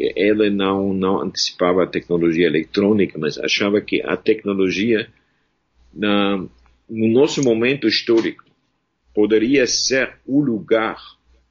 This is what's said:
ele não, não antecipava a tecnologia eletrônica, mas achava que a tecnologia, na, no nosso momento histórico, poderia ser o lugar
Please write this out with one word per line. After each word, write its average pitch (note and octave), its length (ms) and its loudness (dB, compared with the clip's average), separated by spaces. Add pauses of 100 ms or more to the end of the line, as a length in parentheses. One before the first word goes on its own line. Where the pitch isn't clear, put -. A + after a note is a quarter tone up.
(140)
ele G#2+ 340 2
não, G2 460 0
não F#2+ 260 0
antecipava F2+ 640 -2
a E2+ 40 0
tecnologia E2+ 600 0
eletrônica, F#2 720 0
mas D#2 200 -4
achava G2+ 420 -2
que - 220 -4
a E2+ 140 -4
tecnologia, G2+ 920 0 (840)
na, G2+ 440 0 (520)
no A2+ 200 -2
nosso C#3+ 340 2
momento A#2+ 460 2
histórico, G#2+ 560 0 (680)
poderia A2 540 2
ser - 480 -2 (100)
o C3+ 160 -2
lugar A2 600 -2 (500)